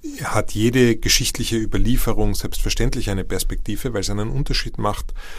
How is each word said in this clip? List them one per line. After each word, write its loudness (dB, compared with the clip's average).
hat -2
jede 4
geschichtliche 0
Überlieferung 4
selbstverständlich 0
eine -2
Perspektive, -2
weil -2
es -2
einen -2
Unterschied -2
macht, -4